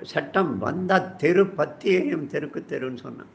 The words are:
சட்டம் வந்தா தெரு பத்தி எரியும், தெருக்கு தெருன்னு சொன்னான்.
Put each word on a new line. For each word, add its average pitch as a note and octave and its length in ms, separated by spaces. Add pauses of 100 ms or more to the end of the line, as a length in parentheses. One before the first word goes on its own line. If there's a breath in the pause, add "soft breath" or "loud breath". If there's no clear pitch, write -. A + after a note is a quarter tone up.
சட்டம் D#3 560
வந்தா F3+ 400
தெரு F3+ 500
பத்தி D3+ 440
எரியும், E3 360
தெருக்கு D3 400
தெருன்னு C3 300
சொன்னான். - 380